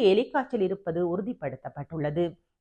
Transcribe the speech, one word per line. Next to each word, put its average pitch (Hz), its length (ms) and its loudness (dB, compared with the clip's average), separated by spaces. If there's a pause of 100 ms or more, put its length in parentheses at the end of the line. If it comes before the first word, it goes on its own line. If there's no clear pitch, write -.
(120)
எலிக்காய்ச்சல் 226 500 0
இருப்பது 180 460 -2
உறுதிப்படுத்தப்பட்டுள்ளது. 151 1160 -4 (380)